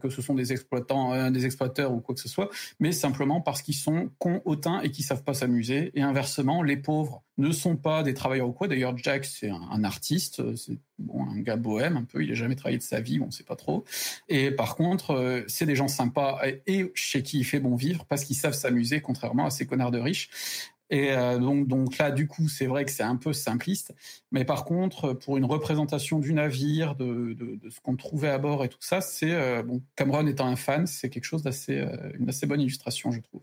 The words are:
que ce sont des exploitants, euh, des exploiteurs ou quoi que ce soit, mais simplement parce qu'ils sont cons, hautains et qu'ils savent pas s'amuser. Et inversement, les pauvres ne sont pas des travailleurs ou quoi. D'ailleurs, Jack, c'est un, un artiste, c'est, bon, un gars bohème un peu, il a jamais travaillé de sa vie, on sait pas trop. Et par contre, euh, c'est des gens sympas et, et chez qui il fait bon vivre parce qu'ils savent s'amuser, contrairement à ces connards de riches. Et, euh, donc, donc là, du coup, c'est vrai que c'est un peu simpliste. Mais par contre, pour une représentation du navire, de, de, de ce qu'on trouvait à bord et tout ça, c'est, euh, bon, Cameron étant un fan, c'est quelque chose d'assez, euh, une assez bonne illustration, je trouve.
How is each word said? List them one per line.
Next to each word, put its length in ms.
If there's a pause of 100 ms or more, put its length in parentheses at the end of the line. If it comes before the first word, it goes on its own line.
que 80
ce 100
sont 140
des 180
exploitants, 600
euh, 160
des 160
exploiteurs 460
ou 80
quoi 160
que 40
ce 80
soit, 220 (300)
mais 100
simplement 500
parce 220
qu'ils 140
sont 420
cons, 260
hautains 380
et 80
qu'ils 140
savent 180
pas 100
s'amuser. 640
Et 80
inversement, 600
les 140
pauvres 460 (160)
ne 140
sont 240
pas 260
des 120
travailleurs 340
ou 40
quoi. 160
D'ailleurs, 300
Jack, 260
c'est 240
un, 220
un 120
artiste, 760
c'est, 220 (200)
bon, 280
un 140
gars 160
bohème 400
un 80
peu, 180
il 80
a 40
jamais 220
travaillé 220
de 40
sa 180
vie, 200
on 100
sait 140
pas 120
trop. 280 (440)
Et 220
par 260
contre, 360
euh, 360
c'est 180
des 80
gens 140
sympas 560
et, 220
et 280
chez 280
qui 160
il 60
fait 160
bon 160
vivre 280
parce 200
qu'ils 120
savent 180
s'amuser, 460
contrairement 460
à 40
ces 160
connards 240
de 80
riches. 300 (640)
Et, 220
euh, 260
donc, 280
donc 320
là, 120
du 180
coup, 200
c'est 180
vrai 180
que 60
c'est 120
un 140
peu 160
simpliste. 640 (360)
Mais 140
par 200
contre, 480
pour 260
une 80
représentation 720
du 140
navire, 600
de, 380
de, 240
de 140
ce 100
qu'on 160
trouvait 320
à 100
bord 260
et 40
tout 120
ça, 200
c'est, 320
euh, 300
bon, 200 (140)
Cameron 300
étant 200
un 100
fan, 300
c'est 220
quelque 160
chose 180
d'assez, 360
euh, 400
une 100
assez 180
bonne 140
illustration, 500
je 100
trouve. 220